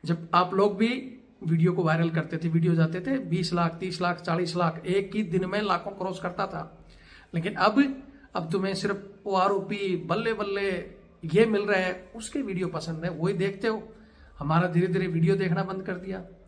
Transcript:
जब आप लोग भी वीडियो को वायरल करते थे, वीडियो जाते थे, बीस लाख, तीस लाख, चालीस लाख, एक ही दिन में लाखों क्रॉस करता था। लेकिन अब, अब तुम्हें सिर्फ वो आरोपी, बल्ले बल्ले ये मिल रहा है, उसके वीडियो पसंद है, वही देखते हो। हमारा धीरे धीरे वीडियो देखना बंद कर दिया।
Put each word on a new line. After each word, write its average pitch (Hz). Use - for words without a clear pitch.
जब 165
आप 175
लोग 196
भी 226
वीडियो 170
को 185
वायरल 165
करते 160
थे, 165
वीडियो 165
जाते 165
थे, 269
बीस 180
लाख, 170
तीस 185
लाख, 175
चालीस 170
लाख, 165
एक 196
ही 214
दिन 180
में 202
लाखों 190
क्रॉस 185
करता 185
था। 160
लेकिन 170
अब, 214
अब 165
तुम्हें 190
सिर्फ 196
वो 196
आरोपी, 196
बल्ले 226
बल्ले 202
ये 196
मिल 208
रहा 202
है, 185
उसके 262
वीडियो 185
पसंद 160
है, 185
वही 170
देखते 196
हो। 220
हमारा 160
धीरे 175
धीरे 170
वीडियो 165
देखना 190
बंद 190
कर 185
दिया। 190